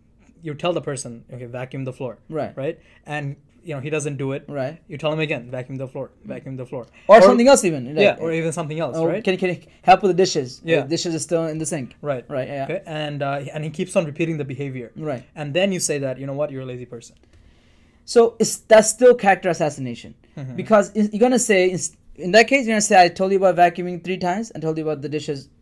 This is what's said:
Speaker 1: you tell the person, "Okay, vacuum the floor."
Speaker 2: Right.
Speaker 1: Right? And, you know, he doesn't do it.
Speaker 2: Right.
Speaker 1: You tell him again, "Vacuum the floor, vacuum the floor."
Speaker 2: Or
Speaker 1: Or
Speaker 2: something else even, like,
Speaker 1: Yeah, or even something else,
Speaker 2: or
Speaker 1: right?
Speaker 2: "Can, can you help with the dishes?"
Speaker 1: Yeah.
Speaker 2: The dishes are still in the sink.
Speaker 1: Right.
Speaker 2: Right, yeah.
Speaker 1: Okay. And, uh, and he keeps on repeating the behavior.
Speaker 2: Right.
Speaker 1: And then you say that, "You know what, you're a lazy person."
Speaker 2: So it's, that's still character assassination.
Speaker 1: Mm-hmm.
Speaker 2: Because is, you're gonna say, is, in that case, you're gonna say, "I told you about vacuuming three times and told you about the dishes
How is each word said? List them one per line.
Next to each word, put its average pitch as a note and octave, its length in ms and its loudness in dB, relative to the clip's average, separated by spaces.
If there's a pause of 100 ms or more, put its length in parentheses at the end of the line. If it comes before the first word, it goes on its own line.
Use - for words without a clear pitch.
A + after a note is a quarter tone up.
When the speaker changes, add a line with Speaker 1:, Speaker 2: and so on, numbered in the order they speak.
(420)
Speaker 1:
you D3+ 120 -10
tell F3 180 -4
the D#3+ 80 -4
person, B2+ 500 -10
"Okay, B2 140 -14
vacuum C3 400 -10
the B2+ 80 -8
floor." B2 260 -12 (120)
Speaker 2:
Right. D3 260 -8
Speaker 1:
Right? D3+ 220 -6 (260)
And, D3 300 -8 (300)
you D#3 100 -10
know, C3+ 60 -8
he C#3+ 100 -10
doesn't D3 260 -4
do C3+ 140 -4
it. C#3 160 -8
Speaker 2:
Right. C#3+ 400 -8
Speaker 1:
You D#3+ 100 -14
tell D3+ 160 -2
him D#3 60 -4
again, D3 320 -6
"Vacuum B2+ 260 -10
the C3 120 -10
floor, C3 240 -12 (120)
vacuum C3 320 -12
the B2+ 80 -12
floor." A#2+ 220 -12 (220)
Speaker 2:
Or G3+ 100 12
Speaker 1:
Or G3+ 40 10
Speaker 2:
something A#3+ 260 8
else C4+ 160 6
even, D3 220 -2 (100)
like, - 80 0
Speaker 1:
Yeah, F3+ 160 2
or E3 120 -4
even E3 200 -2
something D#3 260 -6
else, D3 180 -4
Speaker 2:
or E3 120 0
Speaker 1:
right? F3+ 160 -4
Speaker 2:
"Can, F#3 140 0
can F#3 160 -2
you - 60 -10 (220)
help F#3 200 6
with F#3+ 100 2
the E3+ 120 0
dishes?" C#3+ 400 -4
Speaker 1:
Yeah. D#3+ 180 2
Speaker 2:
The C3 120 -10
dishes E3 220 -4
are D3 140 -6
still E3 160 0
in D#3 120 -6
the D#3+ 80 -6
sink. D3 340 -8
Speaker 1:
Right. C3+ 280 -6
Speaker 2:
Right, C3+ 180 -4
yeah. C3+ 220 -8
Speaker 1:
Okay. F#3 180 -6
And, D3 380 -6
uh, C#3 180 -4 (120)
and D3+ 100 -6
he D#3 60 -6
keeps F#3 260 -6
on F3+ 80 4
repeating D#3+ 340 -4
the C#3+ 60 -6
behavior. C3 500 -10
Speaker 2:
Right. C#3+ 300 -8 (100)
Speaker 1:
And D3 180 -10
then F#3+ 200 0
you F3 80 -4
say D3 180 -2
that, C3 220 -6
"You C#3 60 -10
know C#3 140 -8
what, D3 120 -4
you're C3 100 -10
a C3 120 -10
lazy B2 120 -12
person." A#2+ 300 -18 (880)
Speaker 2:
So - 340 4
it's, - 200 0
that's - 300 6
still B3 260 6
character F#3+ 340 2
assassination. C#3+ 680 -4 (220)
Speaker 1:
Mm-hmm. C3 200 -12
Speaker 2:
Because G#3 360 2
is, G#3+ 200 0
you're G3+ 80 -6
gonna B3 180 4
say, F#3 320 2
is, - 260 -6 (200)
in E3+ 160 -6
that A3 160 8
case, C4+ 180 2
you're A3 80 0
gonna G#3+ 60 2
say, G3 220 6
"I F3 60 8
told F#3+ 240 0
you G3 120 4
about F3+ 120 4
vacuuming F3 480 2
three F3+ 140 -4
times F#3 320 -4
and - 120 -12
told D#3+ 160 -4
you D#3 60 -6
about D3+ 180 -4
the D3 60 -8
dishes C#3+ 400 -6 (140)